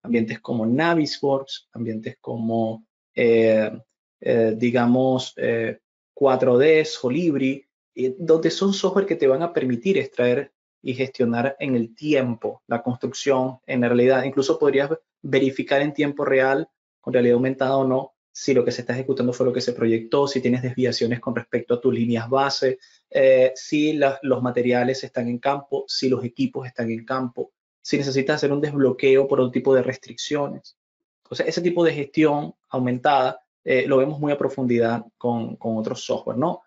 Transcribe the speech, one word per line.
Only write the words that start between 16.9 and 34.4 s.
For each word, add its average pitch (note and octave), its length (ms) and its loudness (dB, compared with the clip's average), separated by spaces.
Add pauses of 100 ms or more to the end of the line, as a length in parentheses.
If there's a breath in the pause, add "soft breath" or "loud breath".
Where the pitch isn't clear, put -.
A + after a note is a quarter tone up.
con C3 100 -8
realidad A#2+ 220 4
aumentada C3 420 0
o C3+ 120 2
no, C3 260 -2 (180)
si - 220 -2
lo B2 100 4
que A#2+ 80 0
se A#2+ 100 -8
está A#2+ 120 -6
ejecutando B2+ 400 -2
fue B2+ 140 0
lo A#2+ 60 0
que B2 80 -2
se A#2+ 120 -4
proyectó, A2+ 540 0
si C3+ 120 -2
tienes B2+ 220 0
desviaciones A#2+ 580 -2
con A#2+ 160 -6
respecto A#2 380 -4
a A#2+ 80 -2
tus B2+ 100 2
líneas A#2 380 -2
base, C3+ 480 0 (320 soft breath)
eh, C3 460 6
si D3+ 380 0
la-, C#3 280 0
los B2 220 0
materiales B2 600 0
están B2 240 -6
en A#2+ 120 -6
campo, C#3 480 -4
si - 220 -2
los A#2+ 140 0
equipos B2+ 440 -6
están A2+ 240 -6
en A2+ 120 -8
campo, C3 500 -8 (280)
si - 160 -2
necesitas C#3 400 -2
hacer C#3+ 140 -2
un C#3+ 100 -2
desbloqueo C3+ 680 2
por C3 120 2
otro B2 120 0
tipo B2+ 220 2
de B2+ 100 4
restricciones. C#3 920 -8 (540)
O - 60 -12
sea, - 100 -4
ese D#3+ 160 -4
tipo F3 220 0
de D#3 100 2
gestión D3 640 0 (140)
aumentada, C3 720 0 (220)
eh, B2+ 240 2
lo C3+ 100 4
vemos D3 220 0
muy D3 120 -2
a C#3+ 60 0
profundidad A#2+ 680 0 (120)